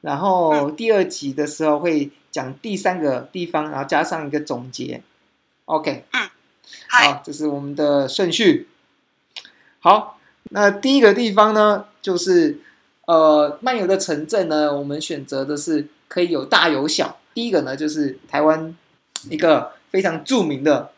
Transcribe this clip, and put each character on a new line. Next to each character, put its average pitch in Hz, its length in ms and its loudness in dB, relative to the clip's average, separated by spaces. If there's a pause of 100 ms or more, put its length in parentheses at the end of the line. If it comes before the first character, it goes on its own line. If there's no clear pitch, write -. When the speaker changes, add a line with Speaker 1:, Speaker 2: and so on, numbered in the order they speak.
Speaker 1:
然 147 180 -6
后 160 520 2
第 220 200 -4
二 196 140 4
集 - 280 -8
的 147 140 -4
时 147 180 -6
候 151 140 2
会 151 320 -2 (220)
讲 131 220 -8
第 202 220 -8
三 185 240 -2
个 135 200 -2 (120)
地 175 140 -6
方， 156 240 -6
然 139 100 -8
后 143 60 -8
加 156 160 0
上 160 240 -6
一 139 40 -10
个 147 100 -4
总 127 300 -8
结。 127 320 -12 (640)
OK。 156 460 -4
Speaker 2:
嗯。 220 160 -4 (600)
嗨。 233 240 4
Speaker 1:
好， - 120 -8
这 156 80 -12
是 151 140 -6
我 143 140 -2
们 143 160 -10
的 143 320 0
顺 180 240 -2
序。 - 360 2 (1120)
好， - 380 4 (260)
那 202 260 2
第 262 260 0
一 277 40 6
个 214 140 8
地 233 160 0
方 214 240 4
呢， 208 300 2 (180)
就 185 140 -2
是， 170 420 2 (480)
呃， 151 540 4
漫 247 160 -2
游 190 100 -2
的 190 100 2
城 156 300 -4
镇 185 220 -2
呢， 151 280 0
我 143 60 -6
们 143 180 -6
选 147 240 -8
择 135 200 -6
的 147 120 -6
是 147 320 -4 (200)
可 - 120 -4
以 170 100 0
有 139 140 -4
大 160 240 2
有 147 200 0
小。 - 300 -4 (140)
第 233 140 -6
一 220 60 -4
个 165 100 2
呢， 131 140 -6
就 151 120 -4
是 147 300 -4 (100)
台 147 140 -2
湾 160 320 0 (540)
一 160 80 -8
个 151 380 2 (160)
非 190 120 0
常 165 220 -4
著 247 180 0
名 143 220 -4
的 147 340 0